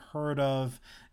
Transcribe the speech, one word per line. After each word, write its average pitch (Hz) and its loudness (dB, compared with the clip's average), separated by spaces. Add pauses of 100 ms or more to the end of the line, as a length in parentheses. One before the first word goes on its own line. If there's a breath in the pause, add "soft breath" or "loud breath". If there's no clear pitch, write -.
(120)
heard 151 0
of. 135 2 (340 loud breath)